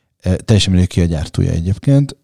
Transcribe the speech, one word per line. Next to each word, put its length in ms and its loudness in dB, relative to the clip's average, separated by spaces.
Ö, 140 0
teljesen 360 0
mindegy, 180 2
ki 100 -2
a 40 2
gyártója 460 -2
egyébként, 720 0